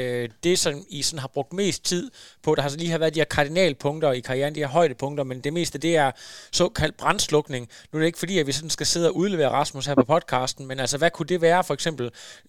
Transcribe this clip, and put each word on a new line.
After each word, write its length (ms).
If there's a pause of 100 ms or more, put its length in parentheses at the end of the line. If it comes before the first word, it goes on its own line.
øh, 260 (140)
det, 160
som 140 (240)
I 40
sådan 240
har 80
brugt 200
mest 320
tid 260 (320)
på, 120
der 60
har 80
så 80
lige 140
har 80
været 160
de 40
her 180
kardinalpunkter 760
i 80
karrieren, 360
de 40
her 200
højdepunkter, 440
men 220
det 80
meste, 260
det 180
er 140 (400)
såkaldt 460
brandslukning. 680 (260)
Nu 60
er 60
det 100
ikke 140
fordi, 140
at 80
vi 40
sådan 260
skal 80
sidde 240
og 60
udlevere 440
Rasmus 260
her 100
på 180
podcasten, 540
men 120
altså, 180
hvad 140
kunne 220
det 80
være, 220
for 100
eksempel, 320 (440)